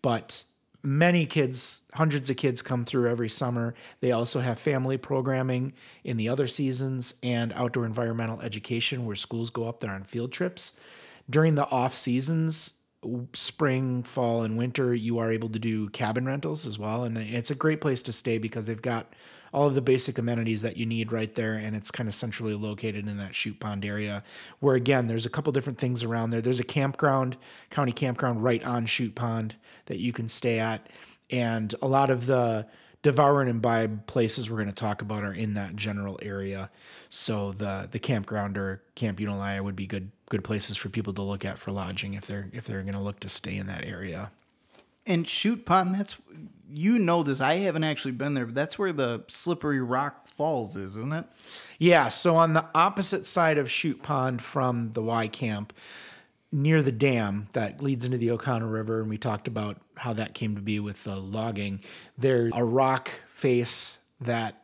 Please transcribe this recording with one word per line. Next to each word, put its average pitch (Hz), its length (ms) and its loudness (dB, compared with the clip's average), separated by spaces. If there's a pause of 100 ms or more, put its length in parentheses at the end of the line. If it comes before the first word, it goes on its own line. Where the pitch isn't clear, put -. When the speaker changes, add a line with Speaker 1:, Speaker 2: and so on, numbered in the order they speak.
Speaker 1:
But 117 420 0 (380)
many 165 440 4
kids, 131 560 0 (100)
hundreds 143 380 2
of 127 80 0
kids 127 240 0
come 120 240 -2
through 120 220 2
every 117 200 0
summer. 117 460 -2 (260)
They 123 120 2
also 120 280 0
have 123 180 0
family 131 380 0
programming 131 760 0 (300)
in 120 120 -2
the 110 140 0
other 131 180 2
seasons 131 760 -2
and 117 300 0
outdoor 120 320 -2
environmental 113 560 -2
education 117 640 -4
where 104 100 -4
schools 117 360 -4
go 117 180 -4
up 113 120 -8
there 104 120 -6
on 95 120 -8
field 120 280 -6
trips. - 480 -4 (480)
During 156 260 6
the 143 140 2
off 127 260 2
seasons, 160 840 0 (220)
w-, 123 320 -6
spring, 131 680 0
fall, 117 400 0
and 110 140 0
winter, 123 380 2
you 117 240 0
are 113 120 2
able 110 200 0
to 110 80 -4
do 110 320 -2
cabin 120 340 0
rentals 143 420 -4
as 104 120 -8
well. 110 260 -2
And 113 140 -4
it's 113 320 -4
a 147 40 0
great 156 280 2
place 135 200 2
to 123 100 -4
stay 113 260 0
because 110 260 -4
they've 110 160 -4
got 117 320 -4 (400)
all 143 140 4
of 135 80 4
the 135 80 2
basic 131 340 4
amenities 113 460 0
that 113 140 -4
you 113 100 -2
need 113 240 -2
right 110 240 -2
there. 110 200 -2
And 107 200 -4
it's 104 160 -2
kinda 110 220 -4
centrally 110 420 -2
located 104 540 -4
in 101 80 -4
that 98 180 -8
Chute - 240 -4
Pond 101 260 -4
area 104 380 -4 (380)
where, 135 160 6
again, 123 320 4
there's 113 180 -2
a - 40 -4
couple 151 220 -2
different 131 260 -2
things 123 260 0
around 117 260 -2
there. 117 100 0
There's 123 200 0
a 123 40 -2
campground, 135 720 2 (320)
county 135 220 0
campground 120 540 0
right 120 180 4
on 120 240 -2
Chute 113 300 -2
Pond 113 400 -2 (300)
that - 120 -6
you 117 140 -2
can 113 160 -4
stay 113 320 2
at. 110 260 -4 (440)
And 113 520 0
a 139 60 0
lot 135 220 4
of 123 160 2
the 117 380 2 (380)
Devour 143 380 6
and 127 100 2
Imbibe 113 560 0
places 113 420 2
we're 113 100 -4
gonna 101 120 -2
talk 104 320 -4
about 104 220 -4
are 98 100 -6
in 107 200 -2
that 98 200 -4
general 101 480 -6
area. 98 480 -6 (380)
So 101 420 -2
the, 98 400 -6
the 113 80 -6
campground 104 580 -2
or 95 280 -4 (100)
Camp 104 240 -2
Unalaya 98 460 -4
would 101 100 -4
be 95 140 -8
good, 98 240 -8 (160)
good 101 160 -2
places 104 320 -2
for 95 140 -6
people 101 240 -4
to 98 80 -6
look 98 220 -4
at 95 140 -6
for 98 140 -8
lodging 98 420 -6
if 101 100 -10
they're, 101 280 -8
if 117 140 -12
they're 98 180 -6
gonna 98 180 -4
look 101 160 -6
to 98 100 -10
stay 107 280 0
in 95 100 -6
that - 180 -8
area. 92 460 -8 (760)
Speaker 2:
And 170 200 2
Chute 233 400 0
Pond, 185 280 4
that's, 202 200 -2 (580)
you 202 280 4
know 170 240 4
this, 135 160 0
I 139 140 4
haven't 175 280 0
actually 147 300 -2
been 139 220 -2
there, 123 120 0
but 117 80 -10
that's 147 240 -2
where 190 140 0
the 123 340 0
Slippery 151 540 0
Rock 127 480 -2
Falls 147 480 -2
is, 95 220 -8
isn't 131 140 -4
it? 151 120 -4 (540)
Speaker 1:
Yeah, 160 320 8
so 165 260 4
on 165 160 8
the 160 120 4 (120)
opposite 190 500 2
side 160 320 4
of 131 100 0
Chute - 340 -2
Pond 131 380 0
from 120 520 0
the 113 100 -2
Y 113 240 2
Camp, 107 460 -4 (800)
near 156 300 6
the 131 100 4
dam 110 600 2
that 113 260 -2
leads 135 240 0
into 127 140 0
the 117 100 0
Oconto 113 420 0
River, 110 300 -2
and 110 80 -4
we 110 80 -4
talked 107 320 -4
about 107 300 -4 (180)
how 120 160 -4
that 107 220 -4
came 107 200 -4
to 101 60 -6
be 104 200 -2
with 104 240 -8
the 98 120 -6
logging, 101 640 -4 (380)
there's 120 360 4
a 120 100 2
rock 131 460 2 (180)
face - 680 2 (240)
that 117 440 -4